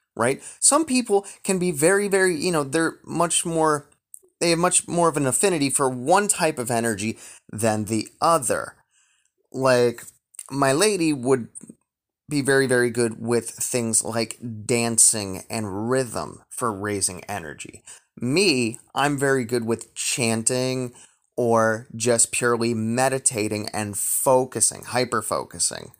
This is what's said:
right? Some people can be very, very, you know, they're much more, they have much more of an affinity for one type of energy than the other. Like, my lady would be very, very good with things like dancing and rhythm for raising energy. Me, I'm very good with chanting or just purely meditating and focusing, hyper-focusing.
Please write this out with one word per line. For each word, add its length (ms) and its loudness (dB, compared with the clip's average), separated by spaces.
right? 280 0
Some 240 4
people 400 0
can 140 0
be 120 0
very, 380 2
very, 280 2
you 160 -2
know, 100 2
they're 440 -2
much 400 0
more, 420 0
they 120 2
have 80 2
much 280 2
more 220 2
of 80 0
an 100 0
affinity 440 2
for 180 0
one 400 2
type 300 0
of 120 -4
energy 480 -2
than 360 0
the 200 -2
other. 560 0
Like, 540 2
my 220 2
lady 420 2
would 340 0
be 120 -2
very, 260 4
very 220 4
good 320 -2
with 300 -2
things 520 -2
like 360 -6
dancing 840 0
and 400 -4
rhythm 580 -4
for 240 -4
raising 520 -4
energy. 580 -12
Me, 640 0
I'm 240 0
very 260 2
good 220 -2
with 280 -4
chanting 1000 -2
or 580 2
just 380 0
purely 400 0
meditating 1000 0
and 240 -6
focusing, 840 2
hyper-focusing. 1160 -4